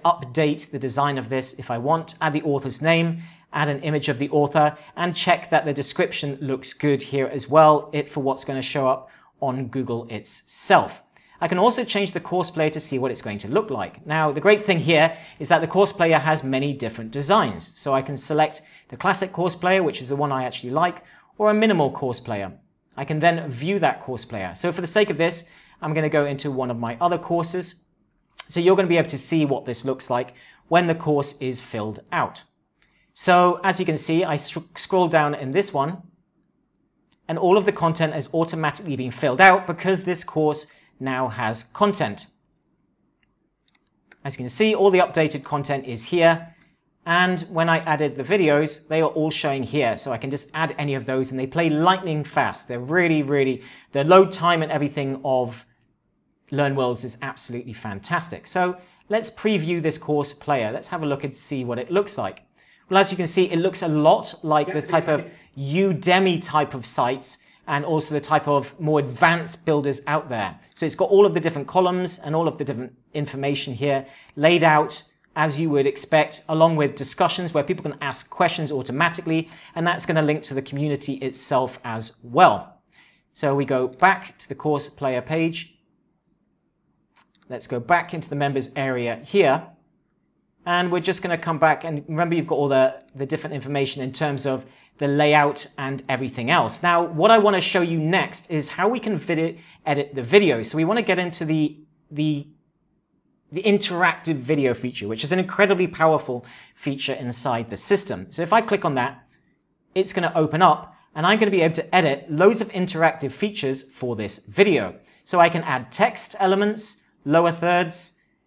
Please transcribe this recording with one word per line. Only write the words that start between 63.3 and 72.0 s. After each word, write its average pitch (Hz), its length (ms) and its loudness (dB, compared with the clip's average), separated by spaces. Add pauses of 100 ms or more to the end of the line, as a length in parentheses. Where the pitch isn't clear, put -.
it 165 160 0
looks 180 220 0
a 175 60 -2
lot 156 540 4
like 151 280 2
the 151 120 -4
type 156 260 0
of 147 160 0 (320)
Udemy 180 880 2
type 147 300 0
of 123 100 -8
sites, 135 540 -4 (300)
and 147 160 -2
also 151 300 -2
the 147 60 -2
type 147 280 0
of 143 320 0
more 151 180 2
advanced 165 640 0
builders 143 440 0
out 151 200 -2
there. 101 300 -6 (160)
So - 120 -4
it's 151 100 -6
got 190 120 0
all 202 160 6
of 180 100 2
the 175 60 -2
different 156 280 -4
columns 180 500 0